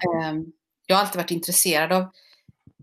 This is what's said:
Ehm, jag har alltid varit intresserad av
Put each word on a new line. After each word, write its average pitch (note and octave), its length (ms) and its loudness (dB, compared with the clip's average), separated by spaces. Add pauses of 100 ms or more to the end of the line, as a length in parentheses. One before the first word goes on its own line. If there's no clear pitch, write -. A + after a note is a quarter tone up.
(220)
Ehm, D#3 220 -4 (420)
jag F#3 100 4
har G3+ 80 6
alltid G3 160 -6
varit F3 100 -6
intresserad E3+ 640 0
av F#3 140 2 (760)